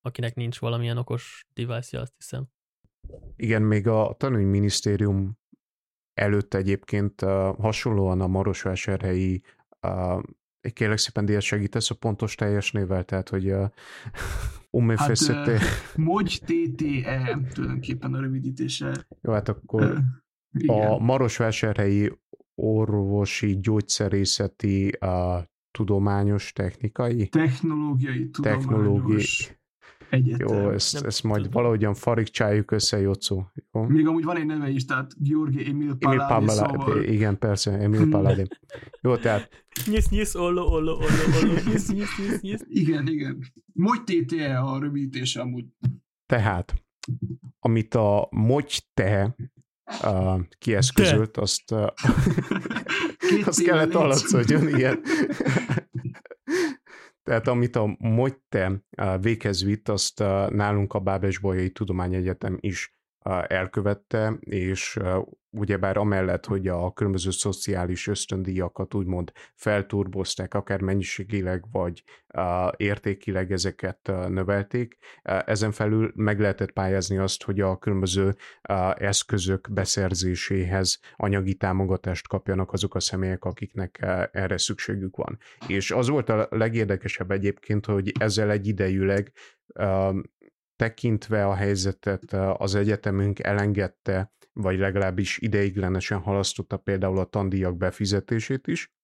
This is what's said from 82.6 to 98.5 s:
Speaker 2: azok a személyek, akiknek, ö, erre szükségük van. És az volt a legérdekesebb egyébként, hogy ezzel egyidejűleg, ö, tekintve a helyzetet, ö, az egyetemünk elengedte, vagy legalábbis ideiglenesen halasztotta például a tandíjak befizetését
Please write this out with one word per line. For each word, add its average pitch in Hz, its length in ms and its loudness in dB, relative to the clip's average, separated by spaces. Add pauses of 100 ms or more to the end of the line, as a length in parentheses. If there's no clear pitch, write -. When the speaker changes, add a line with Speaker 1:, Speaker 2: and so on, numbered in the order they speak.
Speaker 2:
azok 98 220 -2
a 92 40 0
személyek, 92 460 -4
akiknek, 92 560 -8
ö, 92 300 -2
erre 95 260 -2
szükségük 98 600 -4
van. - 200 -8 (300)
És 95 240 -2
az 117 160 2
volt 139 220 0
a 107 200 2
legérdekesebb 104 800 -2
egyébként, 98 540 0
hogy 98 340 0
ezzel 104 320 2
egyidejűleg, 98 800 0 (420)
ö, 95 460 0 (560)
tekintve 110 720 0
a 98 60 2
helyzetet, 98 800 -2
ö, 95 240 0
az 95 180 -2
egyetemünk 101 640 0
elengedte, 101 920 -2 (240)
vagy 95 240 0
legalábbis 98 580 0
ideiglenesen 101 800 0
halasztotta 98 580 -2
például 95 400 0
a 92 80 0
tandíjak 95 520 -2
befizetését 104 880 -2